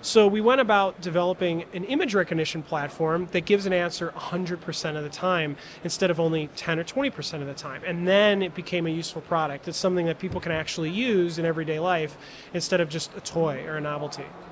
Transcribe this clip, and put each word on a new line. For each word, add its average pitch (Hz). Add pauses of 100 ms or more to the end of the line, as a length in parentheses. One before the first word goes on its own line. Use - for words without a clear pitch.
So 214
we 208
went 254
about 196
developing 175
an 185
image 269
recognition 165
platform 160
that 175
gives 202
an 185
answer 175
a -
hundred 175
percent 156
of 151
the 147
time 156 (260)
instead 175
of 160
only 160
ten 165
or 170
twenty 269
percent -
of 139
the 139
time. 139
And 175
then 202
it 175
became 175
a 160
useful 160
product. 156
It's 165
something 180
that 165
people 185
can 170
actually 160
use 185
in 165
everyday 160
life 165 (380)
instead 175
of 165
just 156
a 185
toy 156
or 156
a 151
novelty. 147 (260)